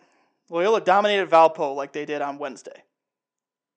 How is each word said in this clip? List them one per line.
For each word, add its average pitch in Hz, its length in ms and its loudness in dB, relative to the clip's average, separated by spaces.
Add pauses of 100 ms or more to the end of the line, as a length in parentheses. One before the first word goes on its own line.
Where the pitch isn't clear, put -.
(500)
Loyola 190 300 0
dominated 196 500 2
Valpo 160 440 4
like 139 180 -8
they 151 120 -8
did 147 180 -6
on 143 160 -8
Wednesday. - 460 -14 (920)